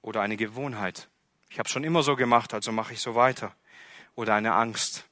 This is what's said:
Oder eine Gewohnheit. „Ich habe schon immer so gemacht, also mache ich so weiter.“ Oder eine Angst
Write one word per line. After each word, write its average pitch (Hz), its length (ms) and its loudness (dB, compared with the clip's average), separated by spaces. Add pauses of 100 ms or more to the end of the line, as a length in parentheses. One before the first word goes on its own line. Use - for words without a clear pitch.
Oder 107 200 -4
eine 104 160 -2
Gewohnheit. 110 720 -6 (400)
„Ich - 100 -16
habe 113 80 -4
schon - 160 -4
immer 165 180 4
so 139 140 2
gemacht, 120 380 4
also 110 180 -6
mache 110 220 -4
ich 113 80 -8
so 117 140 -4
weiter.“ 120 380 2 (640)
Oder 110 200 0
eine 110 180 2
Angst 110 580 0